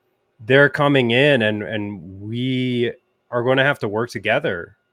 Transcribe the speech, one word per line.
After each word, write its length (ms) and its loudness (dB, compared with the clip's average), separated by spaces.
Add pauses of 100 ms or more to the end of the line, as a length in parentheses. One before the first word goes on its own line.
(460)
They're 240 6
coming 420 2
in 300 4
and, 220 0
and 580 -10
we 720 -4 (380)
are 120 -2
gonna 200 2
have 160 0
to 80 -4
work 220 -4
together 680 -4 (160)